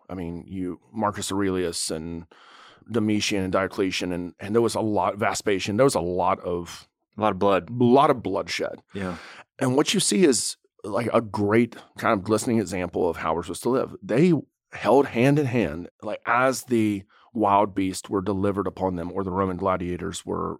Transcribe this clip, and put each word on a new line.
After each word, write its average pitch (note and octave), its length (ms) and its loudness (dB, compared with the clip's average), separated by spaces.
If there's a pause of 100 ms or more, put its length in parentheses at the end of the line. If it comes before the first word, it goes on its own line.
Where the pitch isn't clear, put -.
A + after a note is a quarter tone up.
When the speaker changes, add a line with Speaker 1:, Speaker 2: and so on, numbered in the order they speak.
(100)
Speaker 1:
I - 40 -12
mean, E2+ 320 -10
you, F2+ 340 -8 (120)
Marcus G#2 400 -4
Aurelius F#2 580 -2
and E2+ 360 -8 (640)
Domitian G#2 540 0
and F#2 80 -4
Diocletian, F#2+ 600 -2
and, F2 280 -6
and G2+ 140 -4
there A#2 60 4
was A2+ 140 2
a G2+ 80 -2
lot, G2+ 340 0
Vespasian, G2+ 640 0
there C3 60 6
was C#3 100 4
a F2+ 60 0
lot F2+ 400 0
of F2 460 -6 (300)
Speaker 2:
A G#2 60 -8
lot G#2+ 100 4
of F#2 60 -6
blood. F#2+ 320 2
Speaker 1:
a B2 140 0
lot C#3 260 8
of A#2+ 120 0
bloodshed. F#2 600 -4 (100)
Speaker 2:
Yeah. F#2 240 -6 (420)
Speaker 1:
And B2+ 160 0
what D#3 200 2
you F#3+ 60 2
see G3+ 240 2
is, - 340 2 (260)
like, G#2+ 300 -2
a A#2 80 4
great G#2+ 540 2 (200)
kind G#2 160 0
of F#2+ 120 0
glistening A2 340 2
example F2+ 500 -2
of D#2+ 100 -2
how D#2+ 160 -2
we're E2 100 -4
supposed E2+ 180 -8
to A#2 80 0
live. G#2 320 -2
They C3+ 320 4 (380)
held C#3 340 4
hand C#3 320 4
in D3 80 2
hand, F2 420 -2 (140)
like, G#2 240 -8
as B2 380 0
the G#2+ 400 0 (300)
wild G2+ 400 2
beasts F#2+ 360 -4
were G2+ 100 0
delivered G2 460 0
upon F#2 300 -2
them, F2 140 -6
or F#2+ 140 -4
the F#2 60 -6
Roman F#2 260 0
gladiators F2 680 -4
were E2+ 340 -4